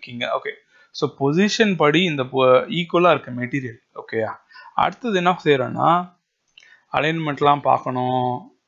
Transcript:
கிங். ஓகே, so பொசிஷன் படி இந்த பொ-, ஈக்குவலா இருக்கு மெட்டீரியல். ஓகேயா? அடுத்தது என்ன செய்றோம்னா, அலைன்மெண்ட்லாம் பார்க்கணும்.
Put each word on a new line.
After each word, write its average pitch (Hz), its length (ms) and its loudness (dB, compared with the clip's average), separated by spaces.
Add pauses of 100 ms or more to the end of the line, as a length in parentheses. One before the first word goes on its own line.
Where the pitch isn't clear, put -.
கிங். 123 180 -14
ஓகே, 135 320 -6 (400)
so 147 280 -4
பொசிஷன் 190 580 2
படி 156 260 2
இந்த 147 200 -2
பொ-, 127 460 4
ஈக்குவலா 170 420 2
இருக்கு 131 200 0
மெட்டீரியல். 123 640 -10
ஓகேயா? 110 400 -6 (400)
அடுத்தது 185 420 -2
என்ன 175 280 0
செய்றோம்னா, 143 720 0 (760)
அலைன்மெண்ட்லாம் 147 680 0
பார்க்கணும். 127 920 -2 (180)